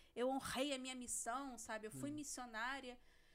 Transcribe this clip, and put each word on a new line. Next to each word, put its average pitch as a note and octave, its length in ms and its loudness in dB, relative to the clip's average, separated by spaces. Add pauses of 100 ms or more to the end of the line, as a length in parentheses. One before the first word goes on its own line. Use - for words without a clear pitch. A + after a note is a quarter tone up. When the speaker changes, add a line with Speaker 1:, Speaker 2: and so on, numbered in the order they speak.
(160)
Speaker 1:
eu B3 120 6
honrei C4+ 460 4
a B3+ 40 2
minha B3+ 160 -4
missão", B3 640 0
sabe? A3 280 -4
"Eu A3 60 -6
fui C4+ 180 -2
Speaker 2:
Hum. D4+ 40 0
Speaker 1:
missionária." B3+ 840 -2 (360)